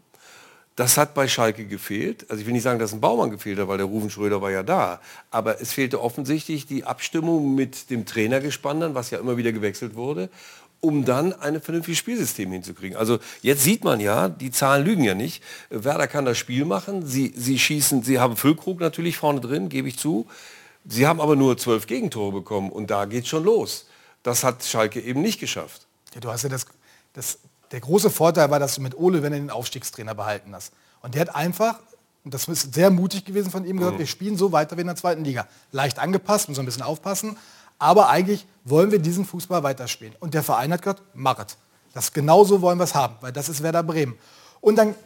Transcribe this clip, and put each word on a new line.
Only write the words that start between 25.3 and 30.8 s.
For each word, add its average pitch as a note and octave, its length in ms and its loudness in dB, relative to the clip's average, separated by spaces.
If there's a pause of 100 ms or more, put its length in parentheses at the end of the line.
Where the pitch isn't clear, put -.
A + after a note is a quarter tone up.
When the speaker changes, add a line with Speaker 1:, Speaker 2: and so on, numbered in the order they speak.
Speaker 1:
geschafft. - 460 -10 (300)
Speaker 2:
Ja, A#2+ 60 -16
du A#2 100 -8
hast A#2 120 -6
ja C#3 60 -4
das, B2+ 160 -6 (480)
das, - 260 -10 (320)
der B2+ 80 -10
große F3 300 4
Vorteil D#3 420 4
war, D3 80 4
dass C#3 160 0
du C#3+ 60 -6
mit C3 160 -6
Ole E3+ 260 4
Werner D3 140 -2
den C#3+ 120 -6
Aufstiegstrainer A2+ 640 -8
behalten G2+ 400 -6
hast. - 200 -16 (300)